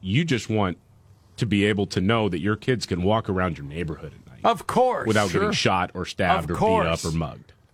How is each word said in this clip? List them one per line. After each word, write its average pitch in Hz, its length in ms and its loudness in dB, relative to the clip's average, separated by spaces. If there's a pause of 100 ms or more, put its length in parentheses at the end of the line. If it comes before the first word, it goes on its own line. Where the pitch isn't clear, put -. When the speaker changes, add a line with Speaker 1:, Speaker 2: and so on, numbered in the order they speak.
Speaker 1:
you 101 220 0
just 131 260 -2
want 101 280 0 (600)
to - 80 -2
be 101 200 2
able 104 200 2
to - 160 -4
know 107 280 2
that 87 100 -4
your 101 160 0
kids 123 300 -2
can 87 180 -4
walk 107 260 2
around 92 280 0
your 71 100 -12
neighborhood 78 460 -8
at - 200 -20
night - 100 -20
Speaker 2:
Of 220 240 0
course. 247 380 0
Speaker 1:
without 107 260 4
getting 208 180 0
Speaker 2:
Sure. 202 40 -2
Speaker 1:
shot 92 400 0
or 92 120 -6
stabbed 87 400 0
Speaker 2:
Of 76 60 -4
Speaker 1:
or - 20 -2
beat 92 340 2
up 82 120 0
Speaker 2:
course. - 60 -6
Speaker 1:
or 85 60 -2
mugged. 76 400 -6 (220)